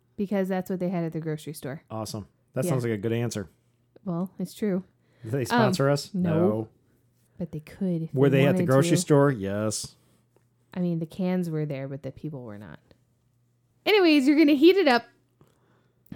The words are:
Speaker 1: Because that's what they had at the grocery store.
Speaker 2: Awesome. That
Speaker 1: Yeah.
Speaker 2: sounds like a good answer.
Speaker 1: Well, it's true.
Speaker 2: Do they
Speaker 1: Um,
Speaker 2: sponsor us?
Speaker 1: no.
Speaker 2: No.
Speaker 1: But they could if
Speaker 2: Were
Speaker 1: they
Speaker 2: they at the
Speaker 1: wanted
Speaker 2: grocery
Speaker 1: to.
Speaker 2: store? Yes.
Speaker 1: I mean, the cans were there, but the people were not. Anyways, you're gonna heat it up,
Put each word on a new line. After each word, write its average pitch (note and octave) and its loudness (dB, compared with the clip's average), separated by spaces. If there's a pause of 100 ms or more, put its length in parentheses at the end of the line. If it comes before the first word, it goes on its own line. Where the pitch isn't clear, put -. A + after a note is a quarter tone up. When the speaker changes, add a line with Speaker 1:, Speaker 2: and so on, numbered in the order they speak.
(160)
Speaker 1:
Because G3 -2
that's F#3 -4
what F#3+ -4
they F3+ -4
had F3 -4
at D#3+ -6
the D#3+ -8
grocery D#3 -8
store. D3 -12
Speaker 2:
Awesome. A2 -8 (280)
That C3+ -2
Speaker 1:
Yeah. F3 -2
Speaker 2:
sounds B2+ -2
like A#2 -2
a A2 0
good A2+ -4
answer. A2+ -4 (560)
Speaker 1:
Well, F3+ -6
it's F3+ -10
true. G3 -4 (400)
Speaker 2:
Do A2+ -12
they C#3 -2
Speaker 1:
Um, A#2 -2
Speaker 2:
sponsor F#3+ 2
us? C#3+ -2
Speaker 1:
no. F3+ -2
Speaker 2:
No. G3+ 0 (720)
Speaker 1:
But E3+ -10
they D3+ -10
could F3 -6
if E3 -10
Speaker 2:
Were C#3 0
Speaker 1:
they D#3+ 2
Speaker 2:
they E3 4
at - 2
the - 0
Speaker 1:
wanted - -2
Speaker 2:
grocery C3+ 2
Speaker 1:
to. - -
Speaker 2:
store? C#3+ 2
Yes. G#2 -4 (800)
Speaker 1:
I F#3 -6
mean, F3 -2
the E3 -6
cans F3+ -4
were D#3 -4
there, C#3 -8
but C3+ -12
the C3 -12
people D3 -12
were G#2 -14
not. G2 -18 (1040)
Anyways, D#4+ 6
you're C#4+ 6
gonna D#4 6
heat E4 8
it F4+ 4
up, A#3+ 4 (1120)